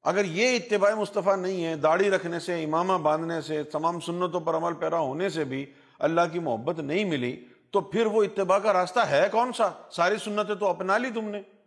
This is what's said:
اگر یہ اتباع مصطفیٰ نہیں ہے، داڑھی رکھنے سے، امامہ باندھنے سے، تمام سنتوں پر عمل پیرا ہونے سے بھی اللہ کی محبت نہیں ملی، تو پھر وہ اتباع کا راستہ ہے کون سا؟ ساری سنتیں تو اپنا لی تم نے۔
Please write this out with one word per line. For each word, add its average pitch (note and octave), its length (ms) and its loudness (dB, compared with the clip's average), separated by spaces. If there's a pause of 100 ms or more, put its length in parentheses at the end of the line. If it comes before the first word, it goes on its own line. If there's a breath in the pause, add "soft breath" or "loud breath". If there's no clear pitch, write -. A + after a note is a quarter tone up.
اگر F#3 220 2
یہ A3+ 320 2
اتباع G3+ 380 2
مصطفیٰ G3+ 420 0
نہیں F#3 280 -2
ہے، E3 100 -2
داڑھی E3 340 4
رکھنے F3 300 0
سے، E3+ 240 -4
امامہ E3+ 300 0
باندھنے D#3+ 480 0
سے، D3+ 220 -4
تمام D#3+ 360 -2
سنتوں F3 400 -2
پر D#3+ 140 -2
عمل E3 200 0
پیرا D#3+ 260 -2
ہونے D#3 300 -2
سے D#3 140 -4
بھی C3+ 220 -6 (340 loud breath)
اللہ E3 220 2 (100)
کی F3 80 -4
محبت D3 400 -2
نہیں D#3+ 260 -2
ملی، C3 400 -4 (260 loud breath)
تو G3 100 2
پھر G#3+ 240 0
وہ G#3+ 180 2
اتباع G3 360 2
کا G3+ 140 2
راستہ F3+ 260 2
ہے E3+ 320 4
کون A#3 220 0
سا؟ G#3 160 2 (220)
ساری F#3 260 2
سنتیں G#3 380 -4
تو G3 120 -2
اپنا F#3 300 0
لی B3 140 -2
تم G#3+ 180 -6
نے۔ G#3 120 -8 (260)